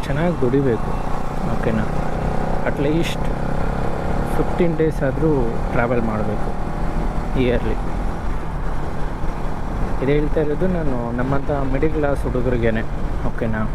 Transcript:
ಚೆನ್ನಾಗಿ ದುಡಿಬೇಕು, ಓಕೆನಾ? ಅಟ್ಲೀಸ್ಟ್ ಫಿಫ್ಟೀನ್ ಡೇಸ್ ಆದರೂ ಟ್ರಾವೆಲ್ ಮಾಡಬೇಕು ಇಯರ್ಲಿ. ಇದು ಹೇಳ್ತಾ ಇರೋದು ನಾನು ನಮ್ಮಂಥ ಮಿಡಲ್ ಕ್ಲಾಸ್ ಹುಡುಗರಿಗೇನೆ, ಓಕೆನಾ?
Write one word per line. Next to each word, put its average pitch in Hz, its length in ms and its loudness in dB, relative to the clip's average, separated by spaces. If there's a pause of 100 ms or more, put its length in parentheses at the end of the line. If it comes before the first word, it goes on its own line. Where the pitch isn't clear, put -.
ಚೆನ್ನಾಗಿ 151 360 0
ದುಡಿಬೇಕು, 127 500 2 (600)
ಓಕೆನಾ? 110 320 0 (800)
ಅಟ್ಲೀಸ್ಟ್ 156 640 0 (1080)
ಫಿಫ್ಟೀನ್ 165 400 2
ಡೇಸ್ 156 260 0
ಆದರೂ 139 280 0 (420)
ಟ್ರಾವೆಲ್ 120 300 2
ಮಾಡಬೇಕು 107 480 0 (920)
ಇಯರ್ಲಿ. 120 360 0 (2250)
ಇದು 135 100 2
ಹೇಳ್ತಾ 147 280 2
ಇರೋದು 147 260 0
ನಾನು 127 500 0
ನಮ್ಮಂಥ 139 340 0 (220)
ಮಿಡಲ್ 143 180 2
ಕ್ಲಾಸ್ 143 320 0
ಹುಡುಗರಿಗೇನೆ, 120 600 0 (460)
ಓಕೆನಾ? 110 340 0 (120)